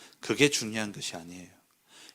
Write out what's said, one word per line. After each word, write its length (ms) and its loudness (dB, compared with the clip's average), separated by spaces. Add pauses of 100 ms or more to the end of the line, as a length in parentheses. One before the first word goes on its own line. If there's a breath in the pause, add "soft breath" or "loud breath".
(200 soft breath)
그게 300 6
중요한 420 -2
것이 240 -6
아니에요. 340 -14 (640 soft breath)